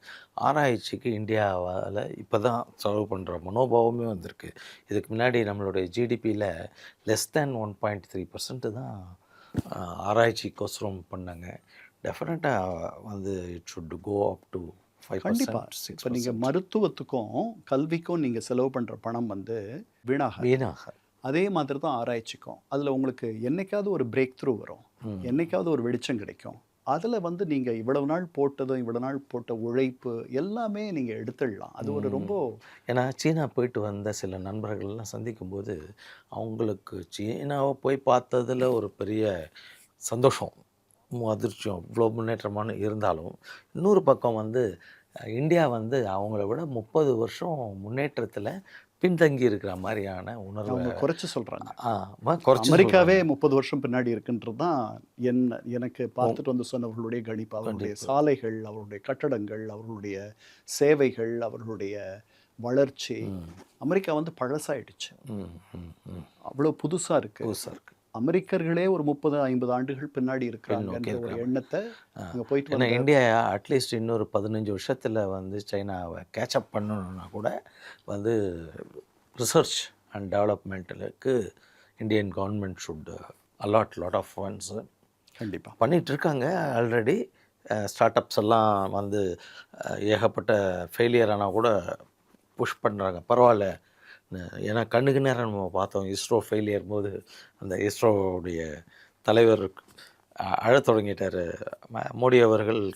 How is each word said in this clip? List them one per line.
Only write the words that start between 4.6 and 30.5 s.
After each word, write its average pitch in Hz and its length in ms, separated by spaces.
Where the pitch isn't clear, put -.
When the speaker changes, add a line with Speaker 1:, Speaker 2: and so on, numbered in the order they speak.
Speaker 1:
இதுக்கு 104 260
முன்னாடி 120 300
நம்மளுடைய 98 520
ஜிடிபியில 104 680
less - 300
than 143 200
one 104 260
point 104 240
three 90 200
percent 123 380
தான், 104 440
ஆ, 90 420
ஆராய்ச்சிக்கோசரம் 104 960
பண்ணாங்க. 90 460
டெஃபினட்டா 117 840
வந்து 95 500
it - 240
should 82 140
go 87 200
up 101 260
to 92 80
five 85 80
percent, 95 120
Speaker 2:
கண்டிப்பா. 220 500
Speaker 1:
சிக்ஸ் - 380
பர்சன்ட். 123 80
Speaker 2:
இப்ப 123 140
நீங்க 120 200
மருத்துவத்துக்கும் 170 1120
கல்விக்கும் 165 560
நீங்க 120 200
செலவு 127 300
பண்ற 113 300
பணம் 117 260
வந்து 107 600
வீணாகாது. 131 340
Speaker 1:
வீணாகாது. 123 560
Speaker 2:
அதே 160 280
மாதிரி 143 300
தான் 135 260
ஆராய்ச்சிக்கும். 120 540
அதுல 139 240
உங்களுக்கு 123 500
என்னைக்காவது 190 460
ஒரு 156 180
பிரேக் 127 280
த்ரூ 123 140
வரும். - 220
Speaker 1:
ம். 101 200
Speaker 2:
என்னைக்காவது 165 460
ஒரு 139 140
வெளிச்சம் 120 360
கிடைக்கும். - 380
அதுல 190 380
வந்து 175 260
நீங்க 131 260
இவ்வளவு 131 340
நாள் 170 280
போட்டதும், 139 420
இவ்வளவு 120 240
நாள் 135 180
போட்ட 120 260
உழைப்பு 120 760
எல்லாமே 208 600